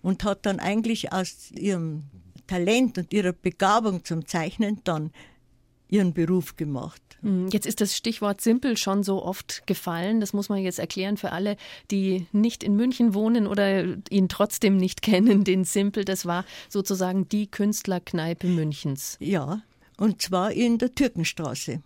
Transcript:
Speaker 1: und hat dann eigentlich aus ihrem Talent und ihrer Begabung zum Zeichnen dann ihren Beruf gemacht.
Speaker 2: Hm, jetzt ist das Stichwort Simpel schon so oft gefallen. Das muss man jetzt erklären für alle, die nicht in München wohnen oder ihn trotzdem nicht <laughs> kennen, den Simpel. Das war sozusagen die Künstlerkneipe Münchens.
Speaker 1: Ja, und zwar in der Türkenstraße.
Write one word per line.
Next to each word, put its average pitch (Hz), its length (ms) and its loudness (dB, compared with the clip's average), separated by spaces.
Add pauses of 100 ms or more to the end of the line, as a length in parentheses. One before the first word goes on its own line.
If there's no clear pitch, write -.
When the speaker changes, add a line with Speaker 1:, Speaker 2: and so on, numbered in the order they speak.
Speaker 1:
und 185 220 0
hat 196 240 -2
dann 196 120 0
eigentlich 220 540 -2
aus - 380 -6
ihrem 165 520 -2 (440)
Talent 202 500 2
und 175 160 -6
ihrer 185 200 2
Begabung 196 720 2
zum 165 200 -4
Zeichnen 190 600 -2
dann 156 260 -2 (760)
ihren 190 240 4
Beruf 175 420 0
gemacht. 151 460 -6 (200)
Speaker 2:
Hm, 185 280 0
jetzt 214 160 -2
ist 226 160 -2
das 208 140 0
Stichwort 202 440 -4
Simpel 240 380 2
schon 196 260 0
so 190 200 -2
oft - 420 -8
gefallen. 185 560 -2
Das 196 100 -4
muss 202 160 -2
man 202 120 -2
jetzt 185 200 -4
erklären 190 380 -4
für - 160 -4
alle, 202 240 -2 (340)
die 190 400 0
nicht 220 320 2
in 202 140 2
München 240 360 2
wohnen 214 340 2
oder 196 500 2 (120)
ihn 190 200 4
trotzdem 202 480 2
nicht 185 240 0
<laughs> - 20 -8
kennen, 220 400 6
den 185 220 2
Simpel. 202 400 0
Das 190 200 -4
war 175 200 -2 (240)
sozusagen 185 580 -2
die 208 200 -2
Künstlerkneipe 180 1000 -2
Münchens. 151 720 -2
Speaker 1:
Ja, 165 420 -2 (360)
und 208 240 0
zwar 185 320 0
in 233 240 2
der 247 180 0
Türkenstraße. 165 920 -2